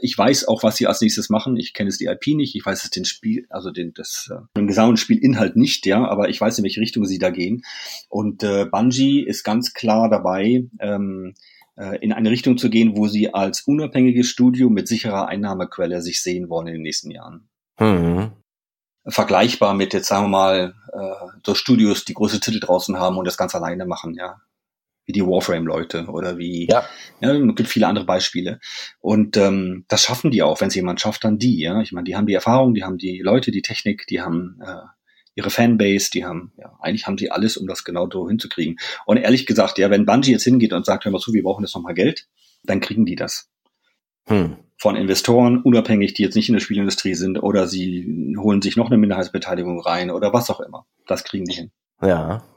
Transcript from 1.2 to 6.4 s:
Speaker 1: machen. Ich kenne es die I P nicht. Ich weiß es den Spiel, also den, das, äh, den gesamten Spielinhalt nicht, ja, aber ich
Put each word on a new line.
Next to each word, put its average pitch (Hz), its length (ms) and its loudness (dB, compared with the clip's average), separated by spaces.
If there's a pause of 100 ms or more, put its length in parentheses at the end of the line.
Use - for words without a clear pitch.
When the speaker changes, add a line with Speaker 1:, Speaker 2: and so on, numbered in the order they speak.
Speaker 1:
machen. 110 280 0
Ich - 180 -6
kenne 101 140 -2
es 95 100 -4
die 85 60 -6
I 87 100 -2
P 143 220 -2
nicht. 139 180 -2
Ich 110 100 -8
weiß - 200 -4
es - 60 -10
den 90 140 -6
Spiel, 113 440 -4
also 92 240 -10
den, 85 220 -8
das, - 360 -12
äh, 87 80 -12 (180)
den 104 120 2
gesamten 110 280 6
Spielinhalt 113 600 2
nicht, 127 300 2
ja, 101 200 2
aber 101 220 0
ich - 120 -4